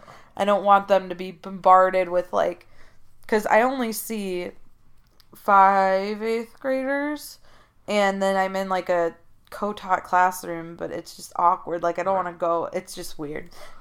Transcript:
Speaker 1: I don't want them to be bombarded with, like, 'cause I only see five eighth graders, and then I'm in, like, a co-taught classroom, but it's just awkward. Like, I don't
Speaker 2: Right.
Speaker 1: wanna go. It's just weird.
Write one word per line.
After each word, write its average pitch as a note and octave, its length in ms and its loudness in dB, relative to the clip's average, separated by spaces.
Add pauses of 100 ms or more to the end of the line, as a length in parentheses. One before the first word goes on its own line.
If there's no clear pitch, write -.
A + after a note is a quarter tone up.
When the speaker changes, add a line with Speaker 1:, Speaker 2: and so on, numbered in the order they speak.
(360)
Speaker 1:
I G3 80 -2
don't G3 200 2
want G3 240 4
them F#3+ 220 2
to F3+ 40 -8
be F#3 180 -10
bombarded F#3 760 4
with, F3 240 -2
like, F3+ 340 -2 (600)
'cause G#3+ 200 0
I G#3+ 160 4
only B3+ 300 -2
see G3 600 -6 (840)
five G3 880 4
eighth A3+ 380 -6
graders, C#4 800 -4 (480)
and G3 360 0
then G3 140 2
I'm F#3+ 200 -2
in, F#3+ 120 -4
like, F#3 200 -2
a E3+ 260 0 (360)
co-taught G3+ 520 -4
classroom, F3 720 0
but E3+ 160 -10
it's - 240 -12
just - 220 -20
awkward. F3 480 0
Like, E3+ 160 -2
I - 20 -2
don't F#3+ 140 0
Speaker 2:
Right. F3+ 80 -2
Speaker 1:
wanna F3 120 -8
go. E3+ 360 -2
It's F#3 220 -8
just - 260 -12
weird. D3+ 300 -10 (300)